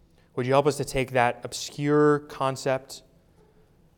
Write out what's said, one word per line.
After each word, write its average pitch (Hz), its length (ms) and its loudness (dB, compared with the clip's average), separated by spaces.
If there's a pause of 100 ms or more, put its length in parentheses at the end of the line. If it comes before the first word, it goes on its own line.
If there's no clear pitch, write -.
(360)
Would 123 100 -2
you 131 60 2
help 139 140 4
us 147 120 2
to 127 60 -4
take 127 280 -4
that 120 320 2
obscure 147 760 2
concept 135 840 -6 (960)